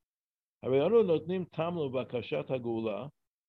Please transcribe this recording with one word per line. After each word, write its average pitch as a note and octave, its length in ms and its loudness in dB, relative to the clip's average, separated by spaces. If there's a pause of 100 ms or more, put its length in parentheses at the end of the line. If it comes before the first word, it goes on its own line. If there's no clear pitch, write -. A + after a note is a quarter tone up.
(640)
"Harei C3 200 4
anu A3 180 6
notnim F3 500 0
tam E3+ 240 -2
lo C#3+ 140 -2
bakashat B2+ 580 -4
hagula," A#2 640 -4 (380)